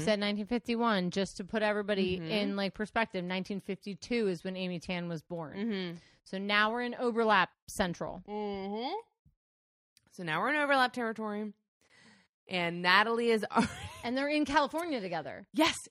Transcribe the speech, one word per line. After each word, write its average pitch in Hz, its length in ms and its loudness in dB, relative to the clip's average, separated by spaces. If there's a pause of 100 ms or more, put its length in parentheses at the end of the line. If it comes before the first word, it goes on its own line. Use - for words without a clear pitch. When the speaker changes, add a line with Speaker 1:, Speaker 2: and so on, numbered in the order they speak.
Speaker 1:
said 214 160 2
nineteen 208 260 -2
fifty-one, 226 640 0
just 190 280 -2
to 202 60 -8
put 214 180 -2
everybody 202 560 0
Speaker 2:
Mm-hmm. 165 120 -4
Speaker 1:
in, 202 260 0
like, 196 180 -2
perspective, 214 500 -2
nineteen 185 360 -4
fifty-two 202 680 -4
is 175 160 -2
when 185 120 -6
Amy 180 240 -4
Tan 175 280 -4
was 165 140 -6
born. 165 340 -8
Speaker 2:
Mm-hmm. 190 400 -2 (280)
Speaker 1:
So - 140 -8
now 208 340 2
we're 240 100 -2
in 240 140 -4
overlap 220 540 4 (180)
central. 180 600 -4
Speaker 2:
Mm-hmm. 208 640 -4 (1200)
So 185 120 -10
now 160 160 0
we're 233 100 2
in 302 60 2
overlap 277 360 4
territory. 214 600 -4 (1000)
And 175 300 -2
Natalie 214 500 6
is 220 180 4
<laughs> - 40 -10
already - 160 4 (360)
Speaker 1:
And 247 120 -2
they're 277 120 0
in 302 180 2
California 294 540 2
together. 160 520 -6
Speaker 2:
Yes, 311 220 4 (160)